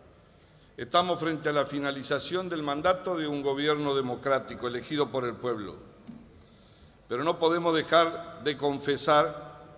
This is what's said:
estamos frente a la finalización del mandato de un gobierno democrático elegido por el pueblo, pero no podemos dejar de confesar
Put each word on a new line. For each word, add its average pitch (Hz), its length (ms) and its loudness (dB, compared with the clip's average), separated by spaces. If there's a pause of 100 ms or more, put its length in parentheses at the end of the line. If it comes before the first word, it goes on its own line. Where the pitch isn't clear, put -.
(760)
estamos 175 420 2
frente 156 300 -2
a - 20 0
la 143 140 2
finalización 143 840 -2
del 170 140 -4
mandato 170 560 0
de 156 100 -2
un 147 140 -2
gobierno 143 540 2
democrático 127 720 -2
elegido 123 420 -2
por 123 160 -2
el 117 80 -4
pueblo, 107 420 -6 (1300)
pero 123 160 -4
no 170 160 0
podemos 170 360 4
dejar 165 680 2
de 143 120 0
confesar 147 920 2 (280)